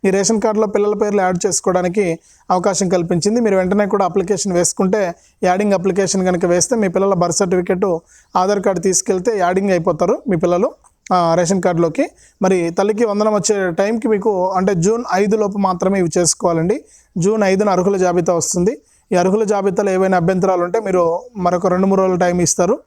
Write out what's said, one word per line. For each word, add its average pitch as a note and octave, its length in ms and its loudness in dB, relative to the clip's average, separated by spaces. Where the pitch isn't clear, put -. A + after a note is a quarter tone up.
ఈ F#3+ 80 2
రేషన్ G3+ 280 0
కార్డులో G#3+ 320 2
పిల్లల G#3 280 2
పేర్లు G#3 180 0
యాడ్ F#3 260 0
చేసుకోవడానికి F#3 560 0
అవకాశం F#3 400 0
కల్పించింది. F3+ 500 0
మీరు G3+ 160 2
వెంటనే G3+ 320 0
కూడా G3+ 160 2
అప్లికేషన్ F#3+ 500 -2
వేసుకుంటే, F#3+ 420 0
యాడింగ్ G3 340 2
అప్లికేషన్ F#3+ 500 0
కనుక F3+ 240 0
వేస్తే F3+ 300 0
మీ G3 120 0
పిల్లల G3 280 2
బర్త్ F3 160 -2
సర్టిఫికెట్, F#3 480 0
ఆధార్ G3 260 0
కార్డు F#3+ 200 0
తీసుకెళ్తే F#3+ 580 -2
యాడింగ్ F#3+ 320 0
అయిపోతారు F3 540 -2
మీ F3+ 140 2
పిల్లలు, F3 240 2
ఆ, E3+ 240 2
రేషన్ F3+ 260 0
కార్డులోకి. E3+ 400 0
మరి F#3 360 0
తల్లికి G#3 320 0
వందనం G#3+ 280 0
వచ్చే G#3 180 0
టైంకి A3 340 0
మీకు, G#3 180 0
అంటే F#3+ 160 2
జూన్ A#3 180 0
ఐదు G#3 200 2
లోపు G3+ 160 -4
మాత్రమే F#3+ 360 0
ఇవి E3 140 -2
చేసుకోవాలండి. F3 600 -2
జూన్ G#3 240 0
ఐదున G3+ 240 0
అర్హుల F#3+ 200 0
జాబితా F3+ 440 0
వస్తుంది. F3+ 340 -2
ఈ - 100 -2
అర్హుల G3 220 2
జాబితాలో G3+ 520 0
ఏవైనా F#3+ 260 2
అభ్యంతరాలు F#3 460 0
ఉంటే G3+ 200 -2
మీరు F3+ 160 2
మరొక F3 300 -2
రెండు F#3 200 2
మూడు F#3+ 160 2
రోజులు F#3 240 0
టైమ్ F3 220 0
ఇస్తారు F#3+ 280 0